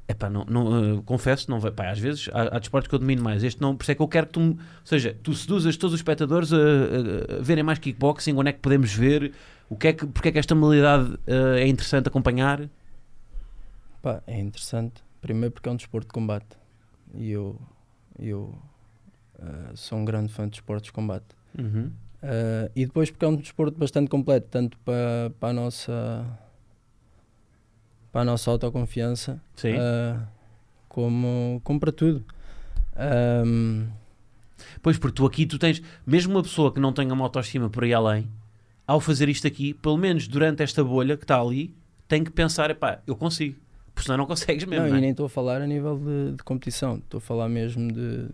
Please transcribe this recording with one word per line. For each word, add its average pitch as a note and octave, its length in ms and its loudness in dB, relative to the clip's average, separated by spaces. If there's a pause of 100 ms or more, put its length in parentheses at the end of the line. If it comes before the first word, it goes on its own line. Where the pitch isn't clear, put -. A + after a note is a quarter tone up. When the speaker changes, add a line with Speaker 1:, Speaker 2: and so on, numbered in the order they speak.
Speaker 1:
Epá, G#2+ 220 -4
não, G2+ 160 -2
não, A2+ 520 2
eh, G2+ 80 -4
confesso, C3 460 0
não A#2 80 -2
ve-, G#2+ 120 -2
pá, G#2+ 180 -6
às G#2 100 -4
vezes C#3+ 320 -4
há, A#2 240 -2
há A#2 40 0
desportos C3+ 280 -2
que - 80 -2
eu C3 40 4
domino C3 220 2
mais. G#2+ 220 0
Este B2 180 -2
não, C#3 140 0
por - 80 -10
isso - 80 -2
é C#3 40 2
que C#3+ 60 0
eu D3+ 60 2
quero D#3+ 200 2
que - 60 -18
tu E3+ 60 -2
me, E3 140 6
ou E3 40 -4 (280)
seja, A#2 360 0
tu D#3+ 120 -2
seduzas E3 420 0
todos E3+ 180 -2
os E3 60 -2
espectadores D#3 540 0
a, - 40 6
a, B2+ 840 2
a - 20 -4
verem D3+ 240 2
mais D#3 140 0
kickboxing, C#3+ 580 0
onde C#3 140 4
é - 20 -4
que - 60 -10
podemos C3+ 340 4
ver, C#3 400 4 (360)
o A2 60 -6
que D#3 140 4
é D#3 40 4
que, D#3 140 -4
porque C#3+ 220 0
é - 20 -2
que D3+ 80 2
esta D#3+ 160 4
modalidade, C#3+ 600 6 (100)
eh, C3 360 4
é C3 40 6
interessante C3+ 400 2
acompanhar? C3+ 640 0 (1300)
Speaker 2:
Pá, - 240 -4
é A2+ 140 -8
interessante. A2+ 640 -6 (160)
Primeiro A#2 340 -2
porque - 140 -10
é B2 60 -2
um - 20 -4
desporto A2+ 320 -8
de - 60 -20
combate. G#2 420 -4 (580)
E G#2+ 180 -8
eu, G#2 280 -6 (580)
eu, G#2 380 -8 (840)
eh, D2+ 360 -14
sou - 240 -10
um G#2+ 80 -2
grande G#2+ 260 -2
fã G#2+ 140 -6
de G#2 60 -6
desportos G#2 340 -8
de - 80 -20
combate. G2+ 320 -6 (340)
Speaker 1:
Uhum. A2+ 320 -4 (320)
Speaker 2:
Eh, A2+ 500 -2
e C3 120 0
depois D#3 260 -2
porque - 140 -2
é - 20 4
um D#3 80 2
desporto D3+ 420 -4
bastante D3 320 0
completo, D#3 400 2
tanto B2 300 -2
pa-, A#2+ 500 -2 (100)
para A2+ 100 -2
a B2 40 0
nossa, A#2 720 -6 (1900)
para A#2 100 0
a B2 40 2
nossa A#2+ 260 0
autoconfiança, A#2+ 920 -2 (140)
Speaker 1:
Sim. A2+ 220 -2
Speaker 2:
eh, A#2+ 380 0 (720)
como, B2 760 0
como D3 160 0
para D#3 120 0
tudo. D3+ 320 2 (720)
Ahm, A#2 920 2 (960)
Speaker 1:
Pois, D#3+ 160 4
porque C3+ 180 -2
tu C3+ 100 4
aqui, D#3 200 2
tu D#3 140 -6
tens, E3 220 2 (260)
mesmo F3 260 4
uma F#3+ 100 4
pessoa D3+ 300 2
que C3+ 60 -4
não C3+ 140 2
tenha C3 200 0
uma C3 120 0
autoestima B2 440 -2
por A#2 140 -2
aí A#2+ 100 2
além, A2 360 2 (580)
ao D3+ 140 4
fazer D3 260 2
isto C#3+ 200 0
aqui, C#3+ 260 -4
pelo D3+ 240 0
menos F3 320 0
durante D3+ 340 2
esta D3 200 0
bolha C3 340 0
que - 80 -14
está C3 160 4
ali, C3 340 -4 (320)
tem D#3 160 2
que D#3+ 80 -6
pensar, E3 380 2
"Epá, D3+ 360 -2
eu C3+ 100 -4
consigo." D#3 420 -4 (360)
Porque - 120 -6
senão C3 120 0
não C#3 80 0
consegues D#3+ 400 -2
mesmo, E3 180 0
Speaker 2:
Não, D#3 80 2
Speaker 1:
não C#3 40 4
é? C3+ 40 4
Speaker 2:
e - 20 4
nem C3+ 100 2
estou D3 140 -2
a C3 40 -6
falar B2+ 320 -2
a C#3+ 60 -4
nível D3 300 -2
de, C#3+ 400 -4
de - 60 -14
competição, B2+ 540 -4
estou - 200 -10
a A2+ 40 -8
falar A2+ 280 -2
mesmo A#2 420 -2
de, A#2 420 -6